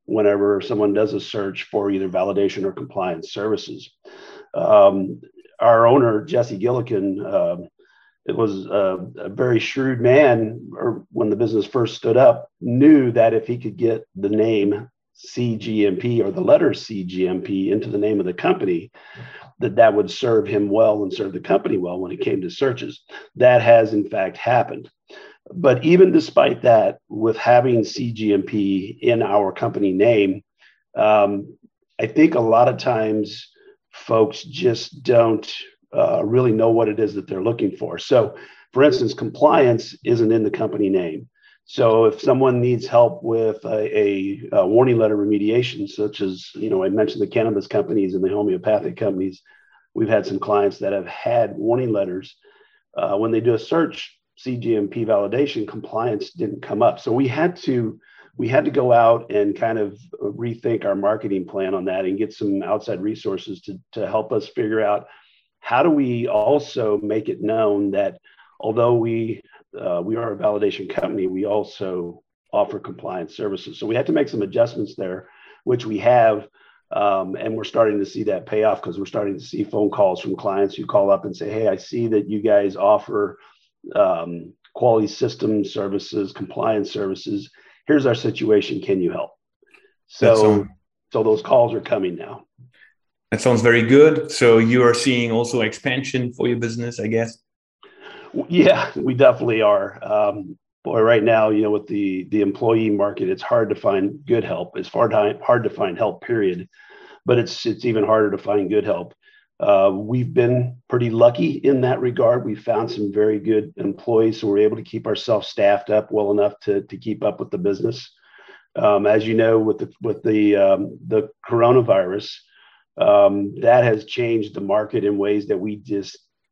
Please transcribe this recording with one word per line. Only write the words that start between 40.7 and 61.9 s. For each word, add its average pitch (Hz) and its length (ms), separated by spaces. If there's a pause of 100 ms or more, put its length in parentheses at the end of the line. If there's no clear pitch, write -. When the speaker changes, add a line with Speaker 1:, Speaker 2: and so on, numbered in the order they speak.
Speaker 1:
name. 87 400 (360)
So 113 400
if 107 140
someone 131 400
needs 120 280
help 120 360
with 113 400
a, 107 340
a, 101 560
a 95 140
warning 120 300
letter 107 180
remediation, 104 720
such 104 340
as, 92 340
you 107 140
know, 95 140
I 98 60
mentioned 107 320
the 98 60
cannabis 107 400
companies 98 480
and 92 80
the 92 60
homeopathic 101 680
companies, 95 460 (500)
we've 110 160
had 104 160
some 98 140
clients 101 400
that 101 140
have 95 120
had 117 500
warning 120 380
letters. 95 420 (600)
Uh, 101 200
when 113 140
they 113 80
do 117 140
a 110 60
search, - 580 (180)
C 127 220
G 113 180
M 101 120
P 117 180
validation, 107 640
compliance 110 640
didn't 104 320
come 104 180
up. - 180
So 120 120
we 131 160
had 160 300
to, 120 420 (360)
we 117 120
had 131 180
to 147 60
go 127 200
out 117 400
and 101 240
kind 113 220
of 101 180 (240)
rethink 113 680
our 101 100
marketing 98 500
plan 95 300
on 92 100
that 95 200